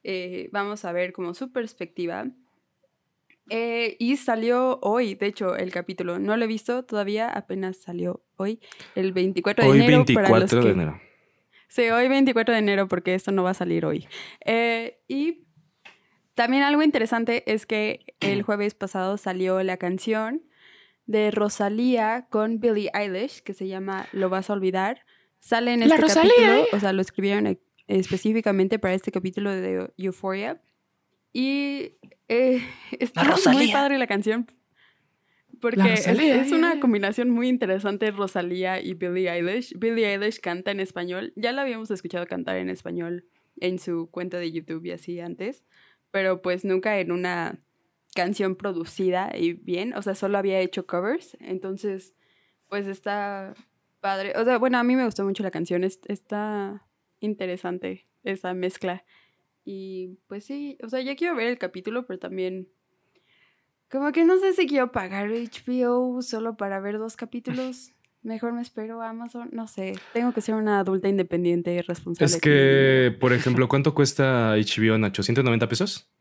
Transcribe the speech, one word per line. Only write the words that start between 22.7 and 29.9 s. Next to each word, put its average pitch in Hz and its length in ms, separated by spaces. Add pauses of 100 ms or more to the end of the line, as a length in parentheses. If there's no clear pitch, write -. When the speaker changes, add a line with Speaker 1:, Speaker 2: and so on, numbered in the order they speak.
Speaker 1:
Eilish, 202 500
que 202 120
se 190 120
llama 190 460
Lo 190 160
Vas 190 220
a - 20
Olvidar. 190 540 (340)
Sale 240 320
en 240 80
Speaker 2:
La 233 60
Speaker 1:
este 320 160
Speaker 2:
Rosalía. 320 340
Speaker 1:
capítulo, 427 360
o 202 80
sea, 196 120
lo 190 80
escribieron 202 460
e-, 190 120 (280)
específicamente 196 920
para 185 140
este 185 180
capítulo 190 400
de 185 460